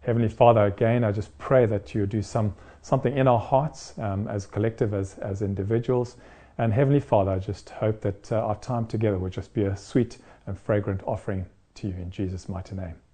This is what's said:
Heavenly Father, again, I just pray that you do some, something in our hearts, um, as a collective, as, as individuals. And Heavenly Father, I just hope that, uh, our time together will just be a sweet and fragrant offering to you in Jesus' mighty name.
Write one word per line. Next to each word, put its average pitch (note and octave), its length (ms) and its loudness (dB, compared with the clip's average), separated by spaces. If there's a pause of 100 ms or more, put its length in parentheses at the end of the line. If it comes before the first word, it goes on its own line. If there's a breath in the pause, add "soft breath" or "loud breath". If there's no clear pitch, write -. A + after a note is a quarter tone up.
Heavenly A#2 280 2
Father, A2 380 6
again, A2+ 380 2
I G#2 80 2
just G#2 260 -6
pray C3 280 6
that G#2 280 -2
you G#2+ 100 2
do G#2 160 -2
some, G#2+ 320 -2 (300 loud breath)
something C3+ 340 0
in C3+ 120 4
our A#2+ 100 6
hearts, - 640 -2
um, G2+ 260 -2
as G2+ 200 -6
a - 20 -20
collective, A2 440 -2
as, G2 260 -4
as G2+ 240 -6
individuals. A2+ 760 -2 (420 loud breath)
And A#2 140 0
Heavenly C#3 260 4
Father, G2+ 320 2
I F#2+ 80 0
just - 320 -10
hope G#2+ 300 -2
that, - 320 -6
uh, A2 80 0
our G#2+ 160 -2
time A#2 300 -4
together G#2+ 300 0
will F#2 140 -4
just - 240 -12
be A2 80 0
a G2 140 0
sweet - 420 -2 (280 loud breath)
and G2 120 -8
fragrant G2+ 480 -2
offering F#2+ 400 -6 (300)
to - 100 -10
you F#2 80 -6
in F2+ 160 -10
Jesus' F#2 380 -6
mighty F#2+ 260 -10
name. F#2 200 -10 (200)